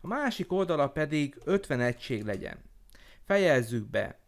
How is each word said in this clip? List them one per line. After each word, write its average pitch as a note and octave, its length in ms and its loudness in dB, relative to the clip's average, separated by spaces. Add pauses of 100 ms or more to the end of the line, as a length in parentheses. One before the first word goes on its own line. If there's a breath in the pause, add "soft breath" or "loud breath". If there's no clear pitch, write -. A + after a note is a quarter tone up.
a - 60 -14
másik A3+ 460 -4
oldala F3 360 2
pedig D3 560 -2
ötven F3+ 360 0
egység A#2+ 440 -2
legyen. G2+ 340 -6 (640 soft breath)
Fejezzük B2 680 2
be - 380 -2